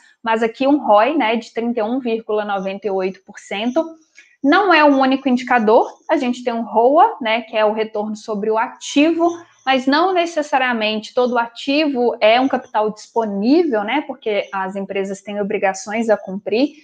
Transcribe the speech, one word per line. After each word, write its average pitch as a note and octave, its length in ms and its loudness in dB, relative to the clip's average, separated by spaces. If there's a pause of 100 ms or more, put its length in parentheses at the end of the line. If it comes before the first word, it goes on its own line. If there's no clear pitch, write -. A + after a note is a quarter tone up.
(220)
mas A3+ 220 -2
aqui A#3 240 -2
um C#4+ 180 2
roi, A3 300 4
né, A#3 220 0
de - 160 -10
trinta A#3 260 -4
e G#3+ 40 0
um B3 160 -4
vírgula A3 440 -2
noventa G3 440 -6
e G3 40 -2
oito F#3+ 340 -4
por - 140 -20
cento. B3 460 -4 (580)
Não F4 300 4
é D4+ 100 6
o C#4+ 140 6
único C4 320 2
indicador, B3 580 4 (220)
a E4 80 2
gente B3+ 260 -4
tem A#3 100 -2
um A3+ 120 -6
roa, D4 560 4
né, A3+ 220 -2
que A#3 120 -12
é G#3+ 80 2
o G#3 80 2
retorno G#3+ 460 -4
sobre G#3+ 340 -4
o A3 60 0
ativo, D#4+ 720 0 (360)
mas C4 220 0
não D#4+ 240 2
necessariamente B3+ 1000 -2
todo B3 240 0
ativo C4+ 840 -2
é A3+ 220 4
um C4+ 80 0
capital G#3+ 420 -2
disponível, A3+ 920 -2
né, C4+ 200 -4
porque G#3+ 460 -6
as F#3+ 240 -6
empresas G3 460 -6
têm G#3 180 -8
obrigações G3+ 720 -4
a G#3 80 2
cumprir, G3+ 560 -4 (100)